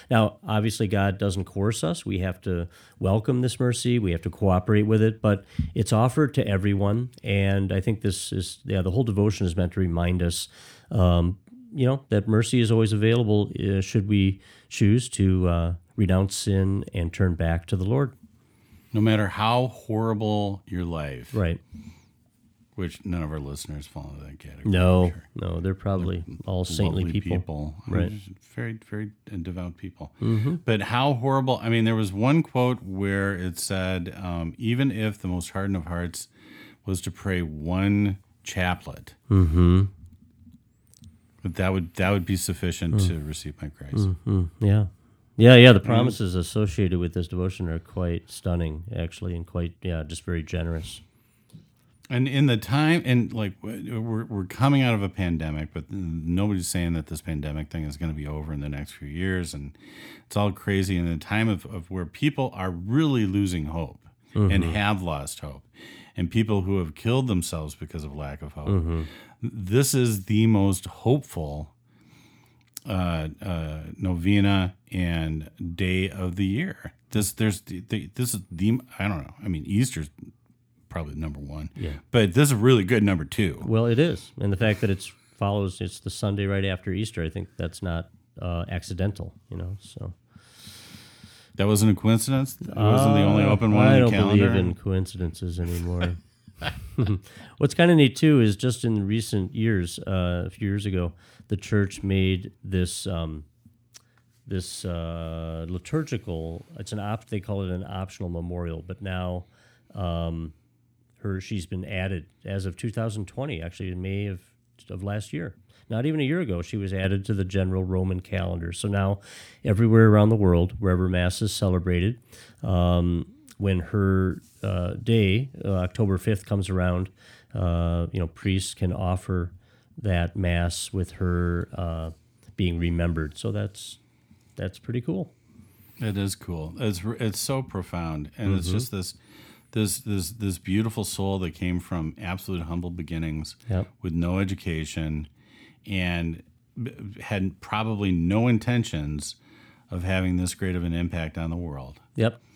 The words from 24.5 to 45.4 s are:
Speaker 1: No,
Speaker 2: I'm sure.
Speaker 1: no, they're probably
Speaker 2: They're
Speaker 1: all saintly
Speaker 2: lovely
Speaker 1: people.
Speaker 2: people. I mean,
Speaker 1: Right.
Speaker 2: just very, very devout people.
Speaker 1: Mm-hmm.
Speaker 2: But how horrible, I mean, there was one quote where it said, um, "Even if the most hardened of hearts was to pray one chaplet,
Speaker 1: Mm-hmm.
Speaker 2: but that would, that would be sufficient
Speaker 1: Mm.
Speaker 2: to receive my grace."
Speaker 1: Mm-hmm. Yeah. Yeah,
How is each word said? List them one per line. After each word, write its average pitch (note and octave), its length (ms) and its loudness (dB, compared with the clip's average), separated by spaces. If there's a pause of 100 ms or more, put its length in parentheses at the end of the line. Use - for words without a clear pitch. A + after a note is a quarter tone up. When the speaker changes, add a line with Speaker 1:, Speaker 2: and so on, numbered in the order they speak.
Speaker 1:
No, F#2 340 8
Speaker 2:
I'm F2 60 4
sure. - 120 -8 (140)
Speaker 1:
no, E2+ 240 -4
they're F#2+ 140 -2
probably F2+ 520 -2
Speaker 2:
They're E2+ 180 -14
Speaker 1:
all F2+ 220 -2
saintly F#2 380 0
Speaker 2:
lovely E2+ 160 -2
Speaker 1:
people. F2 180 -2
Speaker 2:
people. D#2 360 -6 (120)
I - 40 -10
mean, F2+ 100 0
Speaker 1:
Right. F2+ 120 0
Speaker 2:
just G2 160 -14 (260)
very, A2+ 320 -8
very G#2+ 240 -8 (320)
devout F2 360 -10
people. - 420 -16
Speaker 1:
Mm-hmm. A2+ 360 0 (100)
Speaker 2:
But A2 160 2
how C3 320 0
horrible, C3 480 0
I A2+ 80 -2
mean, A2+ 140 4
there A2+ 120 4
was G2+ 160 0
one C3+ 300 4
quote B2 400 0
where G2 520 -2
it F2+ 240 -6
said, F#2 640 -4
um, E2+ 360 -4
"Even A#2+ 320 0
if G#2+ 280 -4
the F#2 100 -6
most F2+ 220 -4
hardened G2 260 -2
of E2 100 -6
hearts F2 420 -6 (560)
was F#2 180 -4
to F2+ 80 -8
pray F2+ 300 -2
one F#2+ 800 0 (240)
chaplet, - 720 -4 (160)
Speaker 1:
Mm-hmm. F2+ 540 8 (1600)
Speaker 2:
but F2 140 -6
that F#2+ 160 0
would, F2 220 -4
that F#2+ 160 2
would G2 140 2
be F#2+ 120 0
sufficient F2 580 -2
Speaker 1:
Mm. G2 140 4
Speaker 2:
to E2+ 120 -2
receive D2+ 400 -10
my D2 80 -10
grace." C#2+ 240 -14 (140)
Speaker 1:
Mm-hmm. F#2+ 380 0 (200)
Yeah. G2+ 220 4 (500)
Yeah, A#2+ 200 12